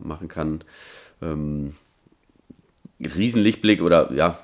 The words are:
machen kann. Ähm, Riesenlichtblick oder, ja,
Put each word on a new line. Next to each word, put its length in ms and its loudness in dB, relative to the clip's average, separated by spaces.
machen 280 -12
kann. 340 -6
Ähm, 540 -6
Riesenlichtblick 840 0
oder, 300 4
ja, 320 0